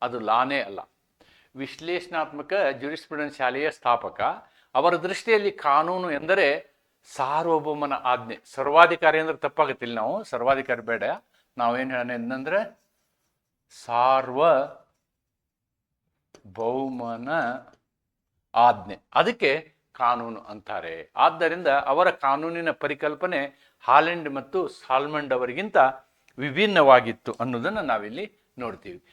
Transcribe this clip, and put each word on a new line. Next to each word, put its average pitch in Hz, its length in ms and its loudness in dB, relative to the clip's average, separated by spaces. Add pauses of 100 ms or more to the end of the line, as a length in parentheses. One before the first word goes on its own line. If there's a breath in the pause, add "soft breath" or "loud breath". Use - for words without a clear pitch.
ಅದು 123 180 -6
ಲಾನೇ 127 400 0
ಅಲ್ಲ. 101 200 -10 (760 soft breath)
ವಿಶ್ಲೇಷಣಾತ್ಮಕ 156 960 -8 (280)
ಜೂರಿಸ್ಪ್ರುಡೆನ್ಸ್ 147 560 -8
ಶಾಲೆಯ 135 340 -2
ಸ್ಥಾಪಕ. - 500 -2 (540 soft breath)
ಅವರ 170 220 2
ದೃಷ್ಟಿಯಲ್ಲಿ 196 560 0
ಕಾನೂನು 165 580 0
ಎಂದರೆ 156 640 0 (420)
ಸಾರ್ವಭೌಮನ 147 760 -2
ಆಜ್ಞೆ. 120 520 -4
ಸರ್ವಾಧಿಕಾರಿ 160 760 4
ಅಂದ್ರೆ 160 160 -4
ತಪ್ಪಾಗತ್ತಿಲ್ಲ, 135 580 -2
ನಾವು 139 300 -4
ಸರ್ವಾಧಿಕಾರಿ 127 580 -2
ಬೇಡ. 110 220 -4 (540)
ನಾವೇನ್ 123 320 -2
ಹೇಳೋಣ 123 220 -6
ಅಂತಂದ್ರೆ 131 680 -6 (1040)
ಸಾರ್ವಭೌಮನ 127 3500 -4 (1300)
ಆಜ್ಞೆ, 104 440 4 (160)
ಅದಕ್ಕೆ 160 600 0 (180)
ಕಾನೂನು 117 480 -2
ಅಂತಾರೆ. 85 760 -12
ಆದ್ದರಿಂದ 165 500 2
ಅವರ 143 440 2
ಕಾನೂನಿನ 160 600 -2
ಪರಿಕಲ್ಪನೆ 147 1000 -6 (100)
ಹಾಲೆಂಡ್ 156 500 4
ಮತ್ತು 139 380 -4
ಸಾಲ್ಮಂಡ್ 143 640 -4
ಅವರಿಗಿಂತ 127 440 -4 (640)
ವಿಭಿನ್ನವಾಗಿತ್ತು 135 920 4
ಅನ್ನೋದನ್ನ 127 480 -6
ನಾವಿಲ್ಲಿ 123 580 -6 (200)
ನೋಡ್ತೀವಿ. 107 540 -12